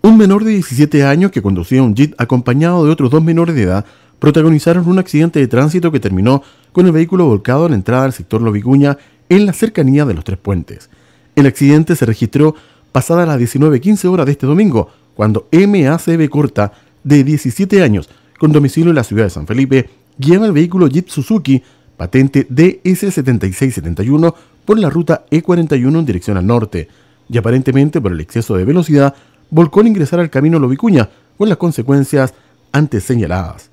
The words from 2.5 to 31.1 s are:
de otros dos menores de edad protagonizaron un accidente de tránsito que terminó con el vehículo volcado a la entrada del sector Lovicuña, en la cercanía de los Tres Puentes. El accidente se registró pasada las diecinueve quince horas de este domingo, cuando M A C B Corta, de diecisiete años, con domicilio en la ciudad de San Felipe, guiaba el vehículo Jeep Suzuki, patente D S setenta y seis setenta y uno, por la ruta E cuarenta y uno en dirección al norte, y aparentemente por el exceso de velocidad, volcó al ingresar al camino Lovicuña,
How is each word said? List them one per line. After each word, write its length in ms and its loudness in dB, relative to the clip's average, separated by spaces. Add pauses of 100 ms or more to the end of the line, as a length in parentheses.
de 60 2
otros 200 0
dos 100 2
menores 340 0
de 80 0
edad 200 -2 (360)
protagonizaron 680 2
un 120 2
accidente 420 -2
de 80 0
tránsito 420 0
que 80 -2
terminó 440 0 (280)
con 140 2
el 80 4
vehículo 320 0
volcado 400 0
a 40 -2
la 60 0
entrada 280 -2
del 100 -2
sector 280 -6
Lovicuña, 560 0 (300)
en 180 4
la 60 -2
cercanía 540 0
de 80 -2
los 100 -8
Tres 140 -8
Puentes. 520 -8 (460)
El 100 4
accidente 520 2
se 80 -2
registró 500 0 (380)
pasada 320 0
las 120 -2
diecinueve 440 0
quince 260 0
horas 200 0
de 40 -2
este 160 -4
domingo, 400 0 (260)
cuando 380 -2
M 380 2
A 100 -2
C 160 -2
B 140 0
Corta, 420 -2 (320)
de 220 4
diecisiete 580 0
años, 260 -2 (300)
con 140 2
domicilio 380 2
en 40 2
la 80 0
ciudad 220 -2
de 40 -2
San 160 -10
Felipe, 440 0 (280)
guiaba 280 2
el 80 0
vehículo 340 0
Jeep 220 -2
Suzuki, 520 -2 (360)
patente 520 0
D 360 2
S 260 -2
setenta 340 -2
y 60 -4
seis 240 -4
setenta 280 -6
y 60 -4
uno, 240 2 (300)
por 160 0
la 100 0
ruta 400 -2
E 120 0
cuarenta 340 -2
y 80 0
uno 160 0
en 60 -2
dirección 320 -4
al 100 -2
norte, 400 -2 (400)
y 100 -4
aparentemente 600 0
por 140 -4
el 80 -8
exceso 340 -6
de 80 0
velocidad, 500 0 (360)
volcó 300 2
al 80 4
ingresar 320 -2
al 100 -2
camino 300 0
Lovicuña, 480 0 (300)